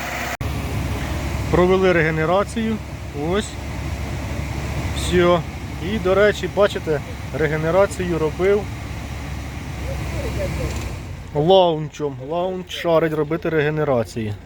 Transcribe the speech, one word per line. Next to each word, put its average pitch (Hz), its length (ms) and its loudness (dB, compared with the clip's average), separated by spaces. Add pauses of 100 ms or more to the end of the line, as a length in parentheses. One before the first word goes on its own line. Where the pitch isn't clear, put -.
(1500)
Провели 180 420 6
регенерацію. 170 840 2 (540)
Ось. 208 180 0 (1500)
Все. 175 420 4 (540)
І, 220 60 0
до 185 160 2
речі, 196 420 4
бачите, 185 440 2 (380)
регенерацію 165 800 2
робив 175 440 2 (2750)
лаунчем. 156 840 4 (120)
Лаунч 180 420 -4
шарить 165 420 2
робити 156 360 0
регенерації. 143 840 0 (120)